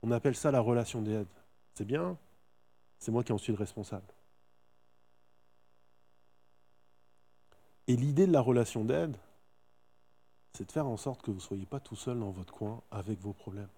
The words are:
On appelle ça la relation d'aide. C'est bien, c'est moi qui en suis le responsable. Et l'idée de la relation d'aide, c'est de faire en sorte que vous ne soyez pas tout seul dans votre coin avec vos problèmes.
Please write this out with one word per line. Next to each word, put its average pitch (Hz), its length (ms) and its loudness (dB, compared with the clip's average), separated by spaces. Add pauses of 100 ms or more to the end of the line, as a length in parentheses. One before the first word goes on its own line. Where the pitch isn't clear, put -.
On 113 80 0
appelle 120 260 2
ça 147 140 2
la 131 100 6
relation 120 400 2
d'aide. 107 280 -2 (460)
C'est 101 120 -8
bien, 170 320 -2 (800)
c'est - 120 -6
moi 120 140 2
qui - 80 -2
en 104 60 0
suis - 140 -2
le 104 60 0
responsable. 101 540 -8 (3750)
Et 123 100 6
l'idée 143 300 6
de 180 60 6
la 139 100 8
relation 117 420 2
d'aide, 147 320 0 (1400)
c'est - 140 -10
de - 60 -20
faire 156 140 0
en 113 120 -2
sorte - 240 -6
que - 80 -6
vous 95 80 -4
ne 90 40 -12
soyez 98 240 -8
pas 139 140 -8
tout 117 160 -14
seul 123 220 -6
dans 104 120 -4
votre 92 220 -10
coin 110 380 -8
avec 101 300 -6
vos 101 120 -8
problèmes. 98 460 -12